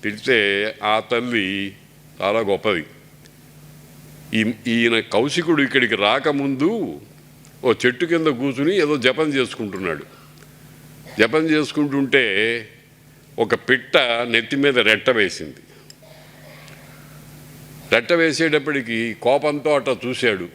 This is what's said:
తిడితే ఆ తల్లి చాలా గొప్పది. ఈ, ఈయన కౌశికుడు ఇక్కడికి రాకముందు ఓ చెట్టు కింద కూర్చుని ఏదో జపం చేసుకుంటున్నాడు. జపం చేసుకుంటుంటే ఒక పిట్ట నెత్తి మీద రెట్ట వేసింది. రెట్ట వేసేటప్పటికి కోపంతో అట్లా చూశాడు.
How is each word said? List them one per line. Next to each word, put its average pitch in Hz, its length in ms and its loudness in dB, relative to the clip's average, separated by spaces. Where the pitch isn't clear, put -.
తిడితే 104 800 0
ఆ 107 180 2
తల్లి 104 760 -4
చాలా 104 180 0
గొప్పది. 98 440 0
ఈ, 110 180 0
ఈయన 117 340 2
కౌశికుడు 147 600 0
ఇక్కడికి 123 340 2
రాకముందు 139 1040 0
ఓ 127 80 4
చెట్టు 127 200 0
కింద 165 200 0
కూర్చుని 139 500 0
ఏదో 151 200 2
జపం 127 280 2
చేసుకుంటున్నాడు. 98 800 -4
జపం 117 220 2
చేసుకుంటుంటే 135 1300 0
ఒక 117 160 0
పిట్ట 127 420 -2
నెత్తి 117 280 -2
మీద 139 220 2
రెట్ట 107 320 2
వేసింది. 90 440 0
రెట్ట 120 200 2
వేసేటప్పటికి 143 1080 0
కోపంతో 143 520 0
అట్లా 131 220 0
చూశాడు. 110 480 -2